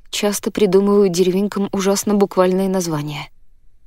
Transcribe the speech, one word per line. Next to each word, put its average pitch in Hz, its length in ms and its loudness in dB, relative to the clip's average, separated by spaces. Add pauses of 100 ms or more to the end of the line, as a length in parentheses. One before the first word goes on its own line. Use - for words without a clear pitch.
(100)
часто 208 420 -4
придумывают 202 600 4
деревенькам 190 600 0
ужасно 196 420 0
буквальные 185 540 2
названия", 151 600 -6 (580)